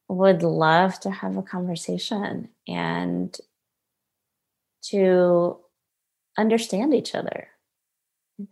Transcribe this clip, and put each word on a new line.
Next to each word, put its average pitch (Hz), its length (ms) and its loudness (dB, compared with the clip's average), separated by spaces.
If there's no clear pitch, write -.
would 185 340 4
love 160 580 4
to 196 100 -6
have 190 260 -6
a 190 60 -4
conversation 180 1040 -6
and 87 720 -4
to 180 720 2
understand 226 560 0
each - 200 -2
other. - 340 -8
I 202 120 -12